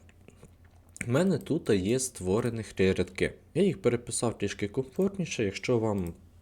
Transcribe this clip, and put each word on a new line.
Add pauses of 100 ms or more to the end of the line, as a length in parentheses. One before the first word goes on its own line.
(1080)
в
мене
тут
є
створені (100)
три
рядки. (220)
Я
їх
переписав
трішки
комфортніше,
якщо
вам (280)